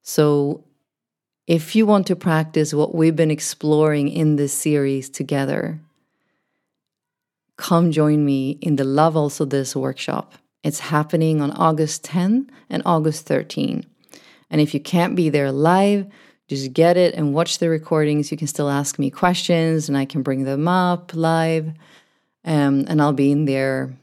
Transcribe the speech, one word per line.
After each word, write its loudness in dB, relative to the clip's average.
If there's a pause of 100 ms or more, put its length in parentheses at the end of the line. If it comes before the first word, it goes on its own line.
So 0 (800)
if -2
you 6
want 4
to 2
practice 0
what 0
we've 2
been 2
exploring 0
in 2
this -2
series -2
together, -4 (1800)
come 2
join 2
me 0 (100)
in 0
the 0
Love 2
Also -2
This -4
workshop. -6 (280)
It's -4
happening 0
on -2
August -2
ten 0 (200)
and -4
August 0
thirteen. -4 (640)
And 2
if 0
you -2
can't 0
be 2
there 0
live, 2 (420)
just -6
get 4
it 4
and 0
watch -2
the -2
recordings. 0
You -6
can -6
still -2
ask -2
me -2
questions 0
and 0
I 0
can -6
bring -2
them -2
up 0
live. 0 (720)
Um, 2
and 2
I'll 4
be 2
in 0
there -2